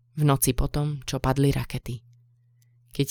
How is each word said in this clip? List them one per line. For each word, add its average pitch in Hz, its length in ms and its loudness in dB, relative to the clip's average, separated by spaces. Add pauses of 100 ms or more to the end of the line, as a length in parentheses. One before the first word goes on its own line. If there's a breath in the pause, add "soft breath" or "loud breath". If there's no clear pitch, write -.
(160)
v 151 80 -2
noci 135 320 2
potom, 147 480 -2
čo - 160 -6
padli 139 320 2
rakety. 127 560 -6 (880)
Keď 139 160 0